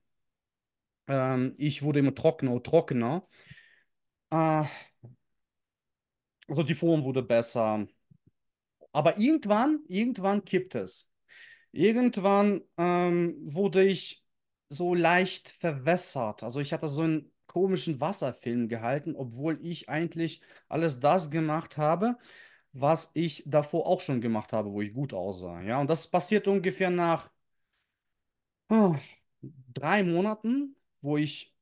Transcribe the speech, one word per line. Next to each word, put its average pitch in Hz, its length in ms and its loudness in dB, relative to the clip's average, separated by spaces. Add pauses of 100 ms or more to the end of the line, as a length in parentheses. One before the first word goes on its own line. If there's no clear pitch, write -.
(1080)
Ähm, 131 500 0
ich 143 260 -2
wurde 147 160 2
immer 135 160 4
trockener 160 380 0
und 120 120 -4
trockener. 147 640 0 (1040)
Äh, 156 340 2 (1800)
also 151 160 -2
die 143 120 -2
Form 165 280 2
wurde 131 200 -2
besser. 110 640 0 (1040)
Aber 151 260 2
irgendwann, 254 680 2
irgendwann 202 580 -2
kippt 185 300 -2
es. - 340 -8 (640)
Irgendwann, 202 920 2 (160)
ähm, 175 640 0
wurde 180 420 2
ich - 380 -2 (460)
so 175 260 -2
leicht 175 540 2
verwässert. 139 920 -2
Also 120 160 -6
ich 143 140 -4
hatte 160 140 -4
so 147 160 -2
einen 156 280 0 (160)
komischen 175 540 0
Wasserfilm 123 680 -2
gehalten, 127 460 -4
obwohl 139 500 -6
ich 170 240 -10
eigentlich 160 520 -4 (280)
alles 151 300 -2
das 156 320 2
gemacht 160 460 -2
habe, 175 400 0 (560)
was 143 400 0
ich 165 320 -4
davor 151 420 0
auch 175 140 2
schon 127 200 -2
gemacht 113 320 -2
habe, 107 180 -2
wo 104 100 -4
ich 104 120 -6
gut 135 200 -6
aussah. 90 480 -8
Ja, 113 180 -2
und 143 100 0
das 160 180 -2
passiert 202 400 0
ungefähr 190 420 0
nach, 170 420 0 (1400)
ah, 202 300 4 (760)
drei 185 300 0
Monaten, 220 720 0 (260)
wo 147 160 -2
ich - 440 -6